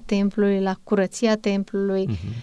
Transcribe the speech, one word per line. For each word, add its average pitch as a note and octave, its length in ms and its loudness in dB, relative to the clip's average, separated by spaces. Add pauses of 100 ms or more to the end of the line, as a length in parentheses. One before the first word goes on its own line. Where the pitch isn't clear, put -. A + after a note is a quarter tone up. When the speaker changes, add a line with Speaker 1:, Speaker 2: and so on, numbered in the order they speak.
Speaker 1:
templului, G3+ 540 2
la F#3+ 220 0
curăția G#3+ 540 2
templului G3 720 0
Speaker 2:
Mhm. G#2 100 -2 (240)